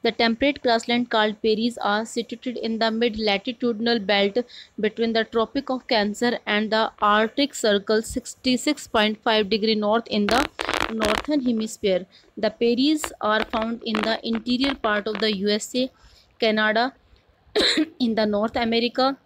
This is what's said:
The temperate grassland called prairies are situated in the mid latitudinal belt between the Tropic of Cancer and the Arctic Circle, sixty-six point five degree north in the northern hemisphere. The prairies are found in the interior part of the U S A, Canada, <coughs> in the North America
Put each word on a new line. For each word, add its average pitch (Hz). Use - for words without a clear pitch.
The 233
temperate 233
grassland 240
called 214
prairies 226
are 208
situated 240
in 226
the 226
mid 226
latitudinal 233
belt 202
between 214
the 220
Tropic 226
of 254
Cancer 214
and 208
the 220
Arctic 220
Circle, 214
sixty-six -
point 214
five 214
degree 220
north 214
in 208
the 247
northern 220
hemisphere. 214
The 214
prairies 262
are 214
found 226
in 220
the 214
interior 247
part 208
of 208
the 214
U 202
S 208
A, 254
Canada, 214
<coughs> -
in 226
the 220
North 208
America 240